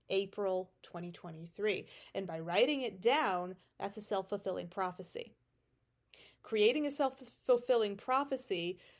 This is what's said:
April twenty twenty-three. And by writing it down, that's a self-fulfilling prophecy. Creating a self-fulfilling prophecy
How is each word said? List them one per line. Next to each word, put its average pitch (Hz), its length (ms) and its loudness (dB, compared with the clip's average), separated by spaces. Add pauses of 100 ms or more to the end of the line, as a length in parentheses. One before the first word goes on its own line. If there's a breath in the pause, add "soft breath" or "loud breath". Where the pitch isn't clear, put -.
April 190 640 0 (100)
twenty 175 300 -10
twenty-three. 170 760 -4 (280 loud breath)
And 196 100 -2
by 165 140 -6
writing 220 420 2
it 190 200 -6
down, 190 560 2 (200 soft breath)
that's 202 200 -6
a 208 40 -8
self-fulfilling 190 680 -4
prophecy. 180 640 -6 (1080 loud breath)
Creating 240 440 4
a 285 60 -2
self-fulfilling 247 1040 2
prophecy 254 840 -2 (220 loud breath)